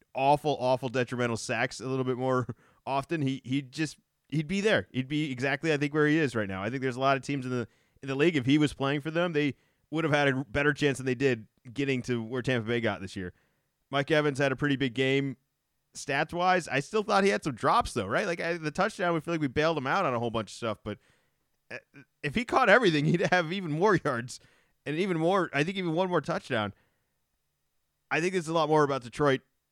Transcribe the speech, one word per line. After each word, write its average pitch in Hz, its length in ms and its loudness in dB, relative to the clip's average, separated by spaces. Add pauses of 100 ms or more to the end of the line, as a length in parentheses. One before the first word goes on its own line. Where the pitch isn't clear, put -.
(140)
awful, 143 440 2
awful 127 300 0
detrimental 120 480 0
sacks 120 440 -4
a 107 60 -8
little 131 180 -2
bit 127 120 -2
more 127 300 0 (220)
<laughs> - 180 -20
often, 139 340 -2
he, 135 240 -2
he'd 131 280 -4
just, 156 260 -6 (300)
he'd 151 200 -2
be 196 120 0
there. 196 300 2
He'd 131 180 -4
be 151 220 -2
exactly, 139 420 -2
I 151 40 2
think, 143 160 -2
where 151 140 4
he 151 120 4
is 139 160 0
right 107 140 -2
now. 95 140 -6
I 107 80 -4
think 131 100 -6
there's 127 160 -2
a 127 40 -6
lot 135 160 4
of 131 60 -4
teams 139 220 -6
in 127 60 -6
the, 120 180 -4 (340)
in 135 60 -10
the 135 60 -4
league, 156 220 4
if 123 100 0
he 139 100 6
was 151 160 4
playing 139 300 -2
for 160 80 -8
them, 170 220 0
they 147 220 0 (360)
would 160 140 -2
have 151 100 0
had 147 140 4
a 135 160 0
better 143 280 0
chance 139 260 0
than 131 80 -10
they 131 100 0
did 120 300 0 (280)
getting 135 280 -2
to 120 200 -2
where 120 200 -6
Tampa 117 260 -2
Bay 120 120 0
got 104 200 -2
this 92 160 -12
year. 90 160 -8 (580)
Mike 139 200 -2
Evans 151 280 2
had 139 140 2
a 127 40 -2
pretty 143 200 0
big 123 180 -2
game 135 420 0 (600)
stats-wise. 165 720 0
I 135 120 0
still 208 220 -2
thought 202 220 2
he 196 60 4
had 208 120 0
some 143 120 -4
drops, 180 400 2
though, 101 120 -2
right? 151 200 0
Like, 170 140 -4
I, 165 180 -4
the 156 120 -6
touchdown, 185 440 -2
we 160 60 -2
feel 170 140 -4
like 160 60 -2
we 151 80 2
bailed 151 300 0
him 131 80 -4
out 180 180 0
on 135 100 0
a 117 40 -2
whole 117 120 -2
bunch 110 200 -4
of - 40 -16
stuff, 110 300 -4
but, 104 140 -8 (760)
uh, 120 40 -12 (460)
if 143 120 -4
he 240 100 0
caught 254 240 2
everything, 185 360 6
<laughs> - 20 0
he'd 170 260 2
have 175 200 2
even 185 200 -4
more 175 320 4
yards 127 340 -4 (480)
and 147 120 -4
even 185 200 -2
more, 170 360 2
I 143 100 2
think 190 140 -6
even 175 160 -2
one 185 160 0
more 170 100 2
touchdown. 127 520 -2 (1400)
I 147 100 0
think 180 140 0
it's 170 140 -2
a 160 40 -4
lot 160 160 2
more 156 160 4
about 135 180 0
Detroit 135 380 0 (320)